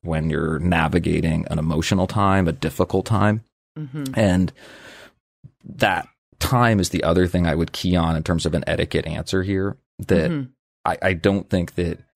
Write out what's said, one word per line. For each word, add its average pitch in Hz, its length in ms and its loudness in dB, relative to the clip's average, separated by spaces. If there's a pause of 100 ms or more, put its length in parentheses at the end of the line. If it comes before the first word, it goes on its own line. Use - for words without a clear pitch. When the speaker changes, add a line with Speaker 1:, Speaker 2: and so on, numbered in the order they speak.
Speaker 1:
when 80 280 -2
you're 78 300 -2
navigating 80 880 0
an 80 100 -4
emotional 85 480 0
time, 98 400 2
a 80 60 0
difficult - 540 -2
time. 107 360 0 (360)
Speaker 2:
Mm-hmm. 147 260 -10 (100)
Speaker 1:
And 95 380 2 (1120)
that 92 440 -2 (300)
time 117 420 4
is 87 100 0
the - 140 -2
other 90 220 4
thing 87 200 0
I 78 80 0
would 82 180 -2
key 90 240 0
on 82 200 2
in 80 60 -2
terms 85 240 -2
of 78 80 0
an 73 120 -2
etiquette - 400 -2
answer 92 360 -4
here, 98 340 -2 (300)
that 175 240 2
Speaker 2:
Mm-hmm. 139 200 -4 (340)
Speaker 1:
I, 92 180 -2
I 95 100 2
don't 95 380 0
think 90 240 -2
that 85 240 -4 (180)